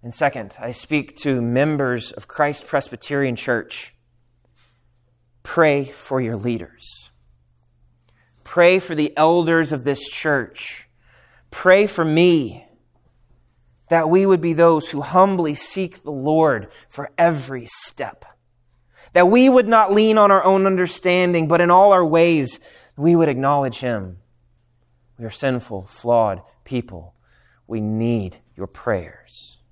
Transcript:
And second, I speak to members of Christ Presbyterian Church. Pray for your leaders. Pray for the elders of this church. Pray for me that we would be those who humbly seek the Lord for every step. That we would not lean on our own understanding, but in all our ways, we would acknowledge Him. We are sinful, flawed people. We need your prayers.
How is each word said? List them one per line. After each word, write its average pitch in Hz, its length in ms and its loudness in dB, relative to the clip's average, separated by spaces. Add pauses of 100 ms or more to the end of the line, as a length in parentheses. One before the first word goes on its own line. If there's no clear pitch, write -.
And 120 100 -16
second, 135 440 -6
I 117 140 -10
speak - 520 -8
to 131 180 -2
members 127 720 -2
of - 160 -20
Christ 147 380 -6
Presbyterian 139 680 -6
Church. - 580 -8 (1500)
Pray 147 400 0
for 131 380 -8
your 117 160 -6
leaders. - 760 -10 (1300)
Pray 175 340 2
for 175 160 -10
the 147 220 -2
elders 165 560 0
of 131 100 -8
this 135 240 -6
church. - 800 -6 (600)
Pray 196 380 2
for 170 180 -2
me 156 600 0 (1200)
that 160 200 2
we 190 160 4
would 185 160 2
be 165 100 -2
those 160 380 2
who 143 100 -8
humbly 175 560 0
seek - 480 -10
the 147 80 -12
Lord 143 560 0 (220)
for 143 280 -14
every 135 500 -2
step. - 580 -14 (880)
That 180 160 6
we 247 180 6
would 247 200 4
not 220 260 4
lean 214 240 4
on 208 120 6
our 190 140 4
own 190 240 2
understanding, 180 800 0
but 170 140 2
in 175 100 2
all 196 220 6
our 180 120 4
ways, 160 540 0 (380)
we 165 180 2
would 165 140 4
acknowledge 139 500 -2
Him. 98 380 -8 (1000)
We 117 60 -16
are 113 80 -12
sinful, 117 560 -6
flawed 113 540 -2 (240)
people. 95 500 -10 (500)
We 113 140 -8
need 110 580 -4 (200)
your 98 100 -12
prayers. - 920 -10 (140)